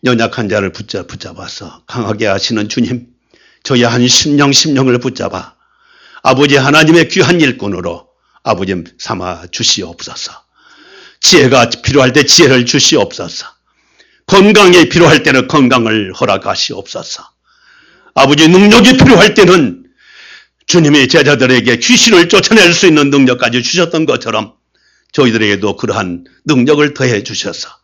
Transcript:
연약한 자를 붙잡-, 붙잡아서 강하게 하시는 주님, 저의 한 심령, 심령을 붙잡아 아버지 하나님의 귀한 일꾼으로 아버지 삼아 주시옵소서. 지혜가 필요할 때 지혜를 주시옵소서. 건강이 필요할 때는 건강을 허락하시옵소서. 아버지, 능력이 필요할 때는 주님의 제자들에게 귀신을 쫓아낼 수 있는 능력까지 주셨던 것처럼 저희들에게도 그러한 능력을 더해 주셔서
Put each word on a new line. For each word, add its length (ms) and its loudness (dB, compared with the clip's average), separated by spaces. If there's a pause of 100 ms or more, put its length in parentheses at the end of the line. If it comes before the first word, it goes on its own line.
연약한 460 -2
자를 240 -4
붙잡-, 340 -12
붙잡아서 800 -18
강하게 380 -6
하시는 420 -4
주님, 400 -6 (560)
저의 200 0
한 240 0
심령, 440 0
심령을 480 0
붙잡아 560 -10 (640)
아버지 360 2
하나님의 500 4
귀한 320 0
일꾼으로 680 -6 (340)
아버지 400 -4 (140)
삼아 500 -10
주시옵소서. 1000 -10 (760)
지혜가 480 2 (140)
필요할 300 0
때 120 2
지혜를 400 2
주시옵소서. 800 -2 (800)
건강이 640 4
필요할 340 2
때는 240 0
건강을 680 0
허락하시옵소서. 1080 -6 (920)
아버지, 320 4
능력이 500 4
필요할 360 4
때는 520 2 (840)
주님의 400 2
제자들에게 680 0
귀신을 520 2
쫓아낼 440 2
수 140 -2
있는 220 2
능력까지 540 0
주셨던 420 -4
것처럼 480 -6 (600)
저희들에게도 640 0
그러한 480 -8 (200)
능력을 480 0
더해 300 -4
주셔서 460 -12 (140)